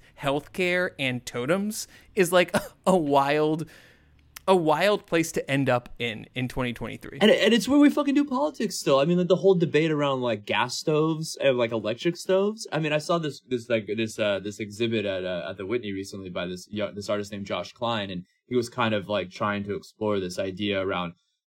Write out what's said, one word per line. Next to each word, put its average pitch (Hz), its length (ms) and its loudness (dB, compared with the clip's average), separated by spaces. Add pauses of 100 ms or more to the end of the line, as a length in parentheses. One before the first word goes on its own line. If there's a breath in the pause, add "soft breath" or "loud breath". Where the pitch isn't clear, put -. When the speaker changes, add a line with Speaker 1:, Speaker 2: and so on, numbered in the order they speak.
(200 soft breath)
Speaker 1:
healthcare 180 800 -2
and 127 300 -2
totems, 185 600 -2 (280 soft breath)
is, 180 160 2
like, 180 240 4 (140)
<laughs> - 180 -6
a 185 100 6
wild, 151 720 2 (800 soft breath)
a 190 80 8
wild 175 500 2
place 165 280 0
to - 180 -2
end 135 180 2
up 123 200 0 (100)
in, 110 340 -6
in 127 140 -4
twenty 123 260 -4
twenty-three. 113 480 -10
Speaker 2:
And, 214 80 6
and 214 240 4
it's - 140 2
where 277 100 4
we 294 140 8
fucking 277 240 2
do 285 100 4
politics 262 520 -2
still. 139 200 2
I 143 80 4
mean, 180 140 2
like, 175 80 0
the 185 80 6
whole 185 180 6
debate 160 380 2
around, 143 320 0
like, 107 240 -2
gas 113 280 0
stoves 156 640 -2
and, 135 160 4
like, 120 160 0
electric 120 460 -2
stoves. 202 540 0
I 151 80 -2
mean, 151 140 -2
I 156 40 2
saw 170 220 0
this, 151 220 -6
this, 120 280 -6
like, 113 260 0
this, 110 220 -4
uh, 104 220 0
this 98 200 -10
exhibit 107 460 -2
at, 95 180 -4
uh, 90 280 -4
at 98 60 -10
the 98 100 -8
Whitney 107 260 -4
recently 95 380 -10
by 90 160 -6
this 90 240 -10
yo-, 104 200 -4
this 98 180 -10
artist 104 220 -2
named 101 140 -8
Josh 92 280 -6
Klein, 110 360 -4
and 90 160 -8 (220)
he 123 80 -2
was 120 140 0
kind 110 260 0
of, 98 120 -4
like, 95 220 -2
trying 104 360 -4
to 101 100 -4
explore 104 440 -4
this 92 200 -6
idea 98 420 -2
around, 90 320 -4 (340)